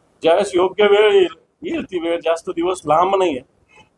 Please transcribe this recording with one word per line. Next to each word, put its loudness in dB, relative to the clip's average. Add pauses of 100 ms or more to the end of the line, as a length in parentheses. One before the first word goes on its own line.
(220)
ज्यावेळेस 2
योग्य 0
वेळ 4
येईल, 2 (260)
येईल -8
ती -8
वेळ, -4
जास्त -4
दिवस -6
लांब 0
नाहीये, -2 (580)